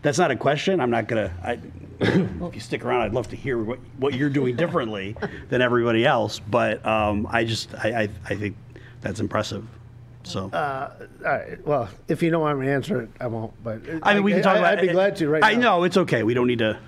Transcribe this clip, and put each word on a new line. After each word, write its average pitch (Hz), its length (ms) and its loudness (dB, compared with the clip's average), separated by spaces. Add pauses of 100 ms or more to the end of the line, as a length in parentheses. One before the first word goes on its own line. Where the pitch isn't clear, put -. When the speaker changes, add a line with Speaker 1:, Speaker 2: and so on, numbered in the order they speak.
Speaker 1:
that's 139 160 0
not 165 140 2
a 123 40 0
question. 151 440 0
I'm 127 100 2
not 113 180 0
gonna, 104 240 -2 (120)
I, 120 160 -4 (200)
<coughs> - 200 -18
if - 560 0
you - 40 -12
stick - 260 -6
around, 127 180 0
I'd 104 100 -2
love 120 160 -2
to - 60 -12
hear 120 280 -4
what, 120 140 -4 (220)
what 135 160 0
you're 143 160 0
doing 131 240 0
differently 113 600 -2 (180)
<laughs> - 160 -14
than 127 120 2
everybody 117 460 4
else. 117 320 2
But, 113 460 0
um, 107 440 0
I 117 140 2
just, 113 320 -4
I, - 120 -2 (160)
I, 101 60 0 (200)
I 101 60 0
think 101 200 -4 (460)
that's 98 180 -4
impressive. 104 480 -4 (560)
So. 98 280 -8
Speaker 2:
Uh, 143 400 -4 (340)
all 165 60 0
right. - 340 -6
Well, 131 240 0 (180)
if 160 140 0
you 170 80 2
don't 165 120 2
want 147 180 0
me 131 80 -2
to 139 40 2
answer 139 300 0
it, 110 80 -10 (100)
I 127 60 -6
won't. 113 260 -6 (120)
But 110 180 -8 (220)
Speaker 1:
I 208 100 4
mean, 202 80 4
we 196 120 4
can 190 100 4
talk 196 140 6
Speaker 2:
I, - 20 4
Speaker 1:
about 175 180 4
Speaker 2:
I'd 175 40 2
be 185 80 4
Speaker 1:
it. - 40 2
Speaker 2:
glad 196 220 4
to 165 140 0
right 156 140 4
Speaker 1:
I 214 120 6
Speaker 2:
now. 240 60 2 (180)
Speaker 1:
know 170 60 4
it's 180 120 2
okay. 143 240 2
We 113 140 2
don't 123 100 4
need 123 140 2
to. 110 180 2 (100)